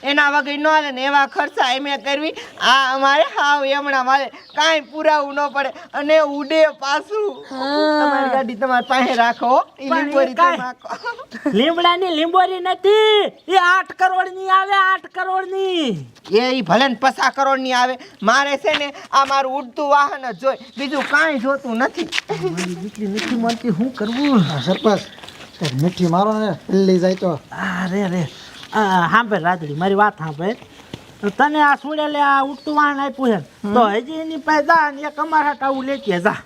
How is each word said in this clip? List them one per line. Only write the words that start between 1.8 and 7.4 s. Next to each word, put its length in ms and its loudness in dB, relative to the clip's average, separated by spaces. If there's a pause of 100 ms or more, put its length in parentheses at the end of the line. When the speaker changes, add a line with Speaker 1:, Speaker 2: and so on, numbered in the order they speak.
Speaker 1:
કરવી. 280 -4 (360)
આ 140 4 (100)
અમારે 320 2 (100)
હાવ 240 2 (160)
એમણા 340 -2
મારે 160 2 (300)
કાંઈ 360 2
પુરાવું 440 0
ન 20 -4 (180)
પડે. 140 -2 (280)
અને 180 2 (220)
ઉડે 220 0 (220)
પાછું. 440 -2 (240)